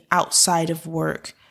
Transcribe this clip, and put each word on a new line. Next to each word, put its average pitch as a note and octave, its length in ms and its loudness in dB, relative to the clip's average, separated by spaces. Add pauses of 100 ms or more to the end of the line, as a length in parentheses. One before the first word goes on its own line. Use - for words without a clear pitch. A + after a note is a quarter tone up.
(120)
outside E3+ 580 2
of D#3+ 180 -6
work. D#3+ 460 -4 (180)